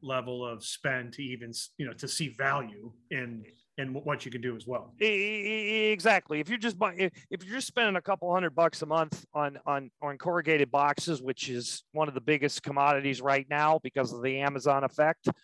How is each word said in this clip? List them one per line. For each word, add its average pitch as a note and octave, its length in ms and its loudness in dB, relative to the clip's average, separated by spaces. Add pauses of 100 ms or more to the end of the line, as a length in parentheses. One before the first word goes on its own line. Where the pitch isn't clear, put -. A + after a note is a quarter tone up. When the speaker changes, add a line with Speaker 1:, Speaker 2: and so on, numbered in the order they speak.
Speaker 1:
level B2 420 -4
of A#2 180 -8
spend B2 500 -4
to C#3+ 100 -10
even, A#2+ 260 -8
s-, - 200 -10 (100)
you D3 80 -4
know, A2+ 60 -10
to C3 140 -10
see D3+ 220 -4
value A#2 640 -4 (180)
in, A#2+ 340 -6 (360)
in C3+ 80 -4
w-, C#3 180 -6
what D3 180 -2
you B2 80 -8
can B2 100 -8
do B2 140 -2
as G#2 120 -12
well. A#2+ 340 -6
Speaker 2:
E-, G#3+ 40 4
e-, G#3+ 840 0
e-, G#3+ 40 4
exactly. F#3 480 2
If D3+ 100 -4
you're A#3+ 100 -2
just G#3 180 -2
buy-, F#3 180 2
if, F#3 160 0 (200)
if F3+ 120 -8
you're G3+ 120 -8
just C4 100 -4
spending G#3+ 300 2
a F3 60 0
couple F#3 300 -2
hundred F3 220 2
bucks D#3+ 300 4
a - 20 -2
month D#3 480 0
on, C#3+ 320 0
on, C#3 240 -2 (120)
on C#3+ 180 -4
corrugated D#3 500 2
boxes, C#3+ 540 2
which C3 260 -4
is A#2+ 340 -6 (100)
one D#3 140 2
of C#3 60 -6
the B2+ 80 -8
biggest C#3+ 400 2
commodities C#3 600 2
right C3+ 280 2
now D3+ 320 4
because B2+ 320 -2
of A#2+ 80 -10
the C3 200 -2
Amazon C#3 420 2
effect, D3+ 440 2 (160)